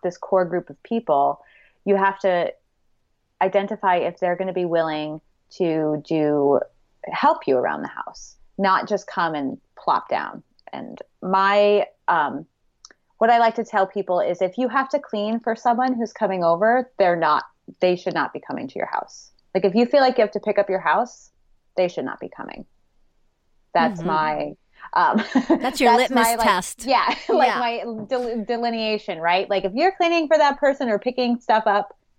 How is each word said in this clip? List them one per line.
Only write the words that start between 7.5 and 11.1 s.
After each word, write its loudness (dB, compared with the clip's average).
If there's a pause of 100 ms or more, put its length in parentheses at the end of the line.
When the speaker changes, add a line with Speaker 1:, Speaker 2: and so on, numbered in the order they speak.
Speaker 1:
around -2
the -10
house, -14 (200)
not 0
just -4
come -4
and -6 (180)
plop -2
down. -6 (300)
And -14 (200)